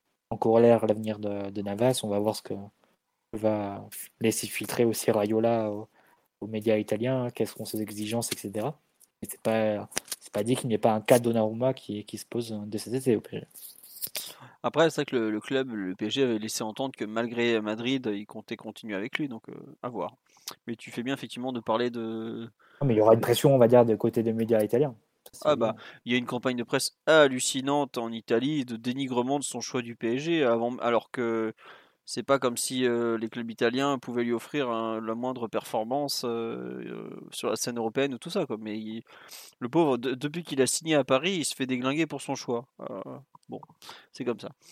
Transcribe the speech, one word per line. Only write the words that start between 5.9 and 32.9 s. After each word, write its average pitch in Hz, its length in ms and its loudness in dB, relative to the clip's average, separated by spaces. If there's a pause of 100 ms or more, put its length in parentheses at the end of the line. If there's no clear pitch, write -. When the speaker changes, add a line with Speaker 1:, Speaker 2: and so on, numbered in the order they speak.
Speaker 1:
aux 104 80 -10
médias 110 280 2
italiens, 120 540 -2
quelles 113 160 -2
seront 107 200 -10
ses 110 140 -4
exigences, 107 520 -4
et - 40 -6
cetera. 110 440 -6 (420)
Mais - 80 -10
c'est - 100 -16
pas, 110 480 0 (320)
c'est - 120 -16
pas 104 100 0
dit 123 140 2
qu'il 135 120 -4
n'y 113 60 2
ait 104 40 2
pas 113 140 4
un 107 80 0
cas 123 180 6
Donnarumma 117 540 2
qui, 104 320 -10
qui - 140 -12
se - 80 -16
pose 113 280 -6 (120)
dès 107 100 -6
cet 110 160 -8
été 131 240 2
au 95 60 -2
P - 140 -12
S - 60 -10
G. - 40 -18 (1160)
Speaker 2:
Après, 151 280 4
c'est 151 120 -2
vrai - 40 -4
que 131 100 -2
le, 110 140 2
le 107 100 -2
club, 135 320 -2
le 95 220 -4
P 107 120 -6
S 107 60 -4
G 135 100 0
avait 120 160 2
laissé 107 240 -6
entendre 131 340 -6
que 110 100 -6
malgré 117 560 0
Madrid, 117 500 -2
il 104 140 -6
comptait 110 300 -12
continuer 110 380 -10
avec 101 240 -4
lui, 151 100 -4
donc, 113 200 -12
euh, - 340 -16
à 123 60 -6
voir. 95 280 -8 (500)
Mais 120 100 -6
tu - 140 -18
fais 120 120 -6
bien 131 120 -4
effectivement 127 380 -8
de 120 80 -6
parler 117 280 2
de 113 640 -6 (320)
Speaker 1:
Non, 143 40 4
mais 120 80 4
il 107 40 6
y - 20 8
aura 110 140 10
une 117 60 8
pression, 120 340 6
on 131 40 8
va 117 100 10
dire, 120 180 10
de 110 80 4
côté 113 280 2
des 110 120 0
médias 113 280 2
italiens. 120 320 2 (300)
Ça, - 80 -20
c'est - 160 -4
Speaker 2:
Ah 147 80 4
bah, 113 120 2
Speaker 1:
évident. - 160 -8 (200)
Speaker 2:
il 120 80 -2
y - 40 4
a - 20 2
une 120 80 -2
campagne 123 300 -2
de 120 80 -2
presse - 420 -2
hallucinante 139 920 4
en 117 160 -4
Italie 123 540 0
de 120 100 -6
dénigrement 127 640 -2
de 135 60 -6
son 120 180 -8
choix - 180 -4
du 117 160 -8
P 117 200 0
S 135 40 -4
G, 160 240 2
avant... 120 340 2
Alors 117 320 0
que 113 440 -2 (520)
c'est - 160 -6
pas 135 160 2
comme 120 200 -2
si, 127 280 0
euh, 117 300 2